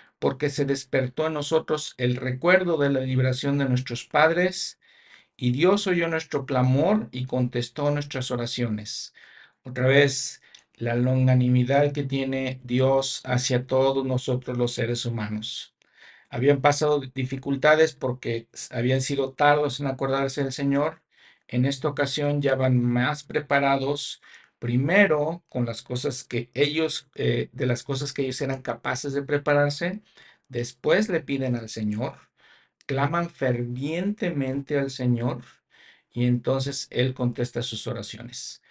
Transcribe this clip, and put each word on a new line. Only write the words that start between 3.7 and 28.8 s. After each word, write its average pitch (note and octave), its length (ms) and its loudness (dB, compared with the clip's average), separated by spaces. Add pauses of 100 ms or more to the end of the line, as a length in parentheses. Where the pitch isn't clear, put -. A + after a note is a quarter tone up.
padres, E3 760 0 (560)
y B2 160 0
Dios F#3 340 4
oyó E3+ 220 2
nuestro D#3 400 -4
clamor C3+ 640 4
y B2+ 140 -6
contestó B2+ 640 -2
nuestras C#3+ 400 -4
oraciones. A#2+ 800 -4 (500)
Otra B2+ 220 -2
vez, C3+ 560 2 (320)
la A#2+ 220 -4
longanimidad B2+ 960 4
que C#3+ 100 -4
tiene C3 640 -4
Dios C3 640 0
hacia B2+ 420 0
todos C3+ 400 2
nosotros B2+ 500 -2
los A#2+ 160 0
seres A#2+ 320 -4
humanos. A2 680 -6 (540)
Habían C3+ 320 2
pasado D3 380 2 (140)
dificultades C#3 800 2
porque A#2+ 580 -4
s-, - 240 -12
habían B2+ 260 2
sido C3+ 320 -2
tardos D3 460 4
en D3 60 -4
acordarse C3+ 580 -2
del C3+ 80 -4
Señor. C#3+ 520 0 (440)
En B2+ 180 2
esta C#3 240 -2
ocasión C#3+ 520 0
ya C#3 140 2
van C3 280 4
más B2 400 0
preparados, C#3 960 0 (400)
primero D#3 920 2
con B2 180 -2
las A#2 160 -8
cosas B2+ 400 -4
que A#2+ 320 -6
ellos, D3+ 580 0
eh, B2 400 0
de B2+ 140 -2
las A#2+ 160 0
cosas C#3 280 -4
que C#3 120 -4
ellos C3 180 -4
eran C3+ 220 -4
capaces C3 500 -6